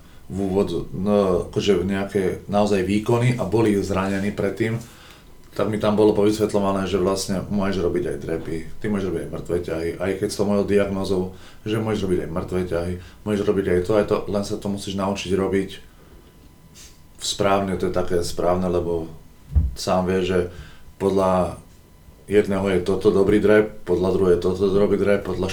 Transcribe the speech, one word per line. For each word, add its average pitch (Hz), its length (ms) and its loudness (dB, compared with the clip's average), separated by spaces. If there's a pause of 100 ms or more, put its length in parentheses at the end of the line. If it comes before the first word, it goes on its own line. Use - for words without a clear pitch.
(260)
v 90 160 -8
úvod-, 92 520 0
no, 95 560 2
akože 92 360 0
nejaké 98 640 -2
naozaj 101 320 2
výkony 117 560 2
a 101 80 -4
boli 107 320 2
zranení 98 560 0
predtým, 110 480 -2 (760)
tak 104 160 -2
mi 104 80 -2
tam 107 160 2
bolo 107 160 6
povysvetľované, 101 720 2
že 92 160 0
vlastne 95 480 -2
môžeš 98 320 0
robiť 87 320 0
aj 73 80 -6
drepy, 80 380 -6 (260)
ty 107 80 -2
môžeš 98 160 -2
robiť 82 160 -4
aj 73 80 -10
mŕtve 82 320 -4
ťahy, 82 320 -4
aj 95 240 -2
keď 104 80 0
s - 100 -6
tou 101 140 0
mojou 101 160 2
diagnózou, 98 560 0 (400)
že 107 160 -2
môžeš 110 240 -2
robiť 90 240 0
aj - 80 -8
mŕtve 90 320 -2
ťahy, 85 260 -4 (300)
môžeš 104 240 0
robiť 98 240 2
aj 87 160 4
to, - 80 0
aj 104 160 4
to, 104 60 2 (100)
len 101 160 -2
sa 104 160 -6
to - 80 -6
musíš 101 320 -4
naučiť 98 320 -4
robiť 95 380 0 (1500)
správne, 98 560 0
to 95 80 -2
je - 80 -4
také 90 240 0
správne, 87 480 0
lebo 85 400 -2 (720)
sám 92 320 0
vieš, 92 160 0
že 90 120 2 (600)
podľa 95 560 2 (720)
jedného 98 480 2
je 87 80 2
toto 95 320 2
dobrý 98 240 4
drep, 104 480 4
podľa 90 240 2
druhého 90 240 4
je 85 80 0
toto 92 240 0
dobrý 98 320 2
drep, 98 240 2
podľa 92 300 -4